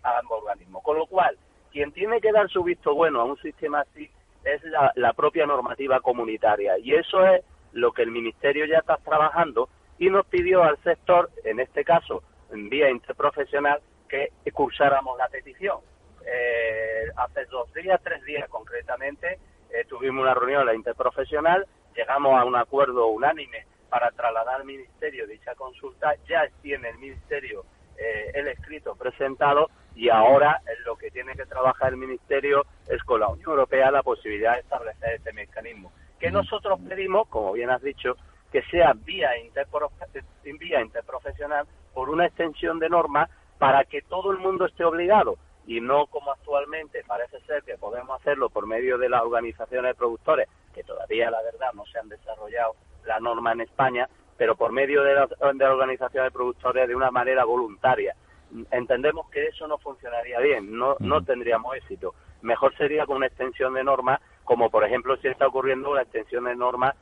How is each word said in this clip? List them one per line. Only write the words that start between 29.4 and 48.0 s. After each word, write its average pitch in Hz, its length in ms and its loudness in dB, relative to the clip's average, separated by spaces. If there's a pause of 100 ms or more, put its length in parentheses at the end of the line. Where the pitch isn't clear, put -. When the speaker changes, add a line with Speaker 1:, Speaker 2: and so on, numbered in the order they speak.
Speaker 1:
y 117 140 2
ahora 139 580 6
en 117 180 -10
lo 113 100 -6
que - 160 -12
tiene 127 240 -12
que 135 100 -10
trabajar 131 480 0
el 127 40 -8
Ministerio 139 680 0 (220)
es 113 160 -4
con 120 180 2
la 104 80 2
Unión - 220 -8
Europea 135 400 4
la 139 120 2
posibilidad 110 500 0
de 120 80 -2
establecer 113 540 -6
este 110 180 -12
mecanismo. 110 580 -16 (280)
Que 170 80 -2
Speaker 2:
Ujú. 180 100 -2
Speaker 1:
nosotros 196 500 -2
pedimos, 190 400 -2
como 101 260 -4
bien 120 180 -2
has 123 100 0
dicho, 131 340 -4 (360)
que 131 120 2
sea 165 300 6
vía 147 440 -4
interprofe-, 139 880 -8 (360)
vía 170 220 0
interprofesional 147 840 -6 (280)
por 139 160 -6
una 165 180 0
extensión 165 520 -4
de 160 100 -2
normas 165 400 2 (280)
para 135 280 4
que 143 180 -8
todo - 280 -4
el 190 60 -2
mundo 185 280 -2
esté - 200 -4
obligado 170 520 2 (300)
y 117 140 -6
no 139 260 2
como 143 240 -8
actualmente 147 720 -6
parece 120 360 -8
ser 147 220 -4
que 110 140 -12
podemos 123 420 -10